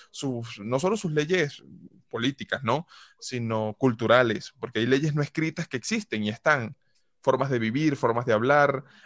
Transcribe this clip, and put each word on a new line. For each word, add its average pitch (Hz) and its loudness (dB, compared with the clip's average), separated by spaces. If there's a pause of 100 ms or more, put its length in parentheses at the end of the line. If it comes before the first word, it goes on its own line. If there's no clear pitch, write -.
(100)
sus, 117 -8
no 113 -2
solo 190 0
sus 180 -6
leyes 151 -2 (480)
políticas, 123 -4
¿no? 131 0 (340)
Sino 113 -4
culturales, 117 4
porque - -4
hay 120 2
leyes 143 2
no 147 0
escritas 160 -4
que - -6
existen 120 -4
y 107 -2
están. 131 0 (460)
Formas 135 2
de 127 0
vivir, 131 0
formas 117 0
de 117 2
hablar, 135 2 (220)